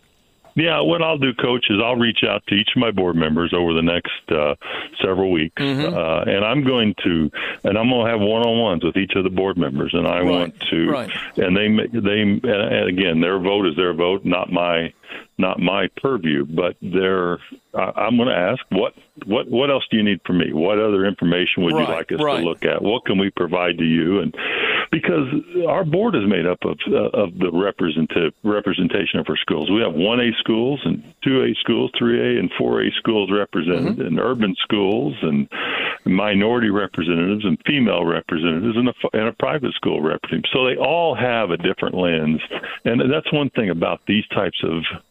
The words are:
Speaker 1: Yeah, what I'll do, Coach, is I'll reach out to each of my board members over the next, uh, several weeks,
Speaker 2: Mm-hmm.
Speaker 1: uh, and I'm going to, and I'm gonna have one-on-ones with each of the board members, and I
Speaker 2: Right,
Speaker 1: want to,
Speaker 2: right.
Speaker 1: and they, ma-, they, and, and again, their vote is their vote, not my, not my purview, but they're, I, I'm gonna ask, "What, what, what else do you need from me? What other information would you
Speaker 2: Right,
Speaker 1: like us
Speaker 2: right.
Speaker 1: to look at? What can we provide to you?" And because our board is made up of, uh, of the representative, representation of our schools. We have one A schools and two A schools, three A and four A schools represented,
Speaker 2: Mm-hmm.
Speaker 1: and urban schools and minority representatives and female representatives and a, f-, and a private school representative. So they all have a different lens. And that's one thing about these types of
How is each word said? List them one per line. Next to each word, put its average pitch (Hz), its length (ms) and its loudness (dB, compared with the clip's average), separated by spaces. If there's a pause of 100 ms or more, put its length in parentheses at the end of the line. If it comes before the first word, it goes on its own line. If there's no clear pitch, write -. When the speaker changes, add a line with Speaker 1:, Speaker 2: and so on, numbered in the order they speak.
(560)
Speaker 1:
Yeah, 156 240 2
what 165 200 0
I'll 160 160 0
do, 135 160 0
Coach, 123 380 -2
is 101 100 2
I'll 120 160 0
reach 117 320 2
out 104 200 -2
to 104 80 0
each 104 180 0
of 131 60 2
my 117 100 2
board 92 240 0
members 80 400 0
over 87 180 2
the 82 100 2
next, 85 280 0 (200)
uh, 73 260 2 (440)
several 95 300 2
weeks, 82 320 0
Speaker 2:
Mm-hmm. 143 340 -2
Speaker 1:
uh, 80 260 0
and 101 220 0
I'm 131 200 0
going 120 280 2 (120)
to, 80 260 2 (320)
and 98 160 0
I'm 117 100 2
gonna 117 220 2
have 117 100 0
one-on-ones 110 640 2
with 80 120 0
each 95 180 0
of 98 80 2
the 92 80 0
board 92 260 0
members, 76 380 -2
and 85 140 2
I 87 100 0
Speaker 2:
Right, 90 60 2
Speaker 1:
want 87 360 0 (100)
to, - 200 2
Speaker 2:
right. 113 200 -2 (260)
Speaker 1:
and 95 200 2
they, 107 120 2
ma-, 107 240 2
they, 104 280 0
and, 104 240 2
and 107 440 2
again, 90 320 2
their 92 180 2
vote 98 280 2
is 76 100 0
their 90 180 2
vote, 87 300 0
not 87 260 -2
my, 85 420 0 (460)
not 92 220 0
my 92 360 2
purview, 82 480 0
but 85 380 -2
they're, 92 560 0 (340)
I, 104 240 -2
I'm 113 220 2
gonna 120 140 2
ask, 92 380 0
"What, 101 240 0 (300)
what, 120 240 -2
what 127 220 2
else 131 200 0
do 117 60 0
you 107 60 4
need 101 240 2
from 92 120 2
me? 78 140 0
What 90 260 2
other 101 280 2
information 90 560 0
would 87 100 2
you 156 60 2
Speaker 2:
Right, 147 100 0
Speaker 1:
like 82 240 -4
us 85 80 -2
Speaker 2:
right. 143 200 0
Speaker 1:
to 85 40 -2
look 80 200 -4
at? 80 180 2
What 110 240 0
can 98 120 2
we 98 120 2
provide 87 480 0
to 85 60 2
you?" 82 360 4
And 78 140 -2 (580)
because 165 360 0 (400)
our 165 160 2
board 180 320 0
is 101 100 2
made 90 200 2
up 90 180 0
of, 85 140 -2 (100)
uh, 202 80 2 (140)
of 92 280 0
the 90 140 0
representative, 82 880 0
representation 95 800 0
of 78 80 -4
our 80 80 -2
schools. 78 340 -2
We 107 120 2
have 90 120 0
one 107 260 2
A 120 200 2
schools 120 440 0
and - 180 -2 (200)
two 135 200 2
A 117 180 0
schools, 117 360 0
three 120 240 2
A 120 200 2
and 87 180 -2
four 120 240 2
A 104 160 2
schools 104 340 0
represented, 98 380 0
Speaker 2:
Mm-hmm. 120 320 0
Speaker 1:
and - 180 0
urban 107 420 0
schools 110 600 0
and 71 260 0 (560)
minority 104 680 2
representatives 95 760 0
and 90 200 2
female 107 400 0
representatives 85 720 -2
and 123 120 2
a, 117 140 -4
f-, - 100 -2
and 110 160 0
a 113 40 -4
private 135 420 -2
school 80 280 -2
representative. - 500 -4
So 131 140 2
they 131 100 0
all 156 380 0
have 117 360 -2
a 85 60 0
different 90 380 -2
lens. 80 460 0 (440)
And 123 160 2 (100)
that's 151 220 -2
one 147 180 0
thing 107 200 -2
about 90 360 -2
these 104 220 0
types 98 360 -2
of 82 180 -2 (280)